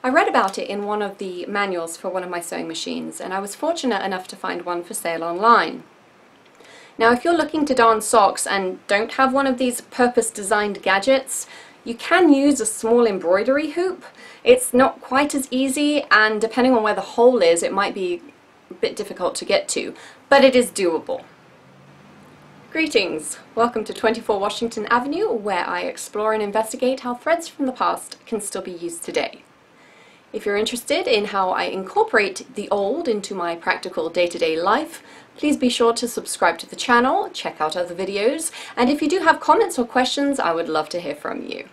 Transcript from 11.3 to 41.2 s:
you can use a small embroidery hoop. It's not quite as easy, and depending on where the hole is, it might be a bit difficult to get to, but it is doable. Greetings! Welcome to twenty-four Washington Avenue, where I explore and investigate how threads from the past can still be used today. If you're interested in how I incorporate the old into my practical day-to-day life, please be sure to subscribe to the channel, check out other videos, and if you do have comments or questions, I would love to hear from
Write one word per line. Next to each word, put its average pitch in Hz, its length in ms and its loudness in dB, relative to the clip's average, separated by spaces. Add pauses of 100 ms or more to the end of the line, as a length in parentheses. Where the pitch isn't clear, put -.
you 233 100 -8
can 339 360 6
use 277 300 6
a 214 60 -2
small 233 400 2
embroidery 220 640 2
hoop. 349 340 -4 (400)
It's 247 300 4
not 254 260 4
quite 285 340 0
as 262 160 -4
easy, 277 600 0
and 214 280 4
depending 240 360 2
on 220 80 4
where 214 120 0
the 196 60 -4 (160)
hole 240 240 6
is, 170 220 4
it 185 100 -2
might 196 220 -2
be 180 260 -4 (500)
a 185 40 -16
bit - 200 -4
difficult 185 420 -6
to - 100 -8
get - 240 0
to, - 240 -6 (340)
but 269 160 8
it 254 100 8
is 233 160 4
doable. 170 540 -2 (1500)
Greetings! 202 680 -2 (160)
Welcome 226 300 0
to 208 100 -10
twenty-four 220 460 0
Washington 208 460 -4
Avenue, 285 440 0
where 202 340 -2
I 180 180 -4
explore 214 520 -4
and 214 80 0
investigate 220 580 -2
how 247 140 -6
threads 330 320 -2
from 277 200 -6
the 254 60 -4
past - 440 -4 (100)
can 214 140 -4
still 190 220 -8
be 185 100 -12
used 170 320 -10
today. - 400 -4 (880)
If 214 120 -8
you're 202 120 0
interested 247 500 -2
in 208 200 2
how 190 240 -2
I 180 160 -2
incorporate 202 800 0 (120)
the 208 140 -8
old 214 360 -2
into 208 260 -2
my 170 220 -4
practical 175 560 -4
day-to-day 170 500 0
life, 226 440 -2 (320)
please 294 200 0
be 254 120 0
sure 233 240 2
to 233 160 -4
subscribe - 500 -2
to - 100 -18
the - 60 -16
channel, 262 580 2
check - 280 -10
out 156 160 -2
other 180 180 -4
videos, 202 560 -2 (260)
and 247 140 2
if 294 100 0
you 302 80 0
do 359 120 0
have 330 180 4
comments 339 400 2
or 240 80 0
questions, 277 540 0
I 170 100 0
would 165 180 -2
love 156 200 -2
to 175 120 -6
hear - 140 -8
from - 320 -8